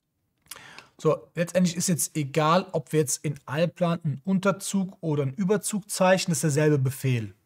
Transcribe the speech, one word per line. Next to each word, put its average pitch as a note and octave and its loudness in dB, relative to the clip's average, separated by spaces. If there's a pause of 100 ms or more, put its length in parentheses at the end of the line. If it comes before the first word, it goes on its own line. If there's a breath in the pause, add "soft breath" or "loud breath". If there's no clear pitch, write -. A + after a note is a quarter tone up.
(1000 loud breath)
So, D3+ 0
letztendlich E3+ 0
ist F3+ -2
jetzt - -2
egal, D#3 2
ob - -6
wir D#3 2
jetzt - -2
in D3 -6
Allplan E3 -2
einen C3+ -4
Unterzug F#3+ -2
oder D3 0
einen C3 -4
Überzug G3+ -2
zeichnen, F#3 2
das C#3 0
ist D3 0
derselbe D3+ 4
Befehl, B2+ -2 (120)